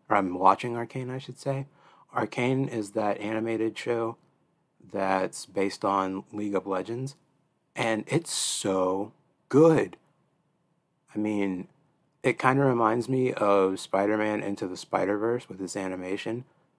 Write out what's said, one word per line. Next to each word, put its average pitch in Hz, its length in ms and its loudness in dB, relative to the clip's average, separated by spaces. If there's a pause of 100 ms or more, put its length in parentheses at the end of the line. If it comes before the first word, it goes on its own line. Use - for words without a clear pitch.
or 107 80 4
I'm 92 220 0
watching 98 380 4
Arcane, 123 340 -6
I 131 80 -8
should 131 200 -14
say. 139 280 -4 (480)
Arcane 123 540 0
is 107 240 -6
that 104 280 0
animated 110 560 -2
show 117 400 -2 (760)
that's 95 520 0
based 98 400 -4
on 95 480 0
League 104 220 -4
of 92 120 -2
Legends, 117 500 -4 (600)
and 113 300 0
it's - 260 -2
so 95 800 0 (380)
good. 143 480 6 (1160)
I 107 40 -4
mean, 101 500 -2 (540)
it 127 160 0
kinda 135 260 4
reminds 120 440 2
me 127 240 0
of 98 480 2
Spider-Man 107 600 0
Into 101 240 -6
the 90 100 -8
Spider-Verse 104 720 -2
with 95 120 -14
its 92 160 -8
animation, 95 680 -6 (340)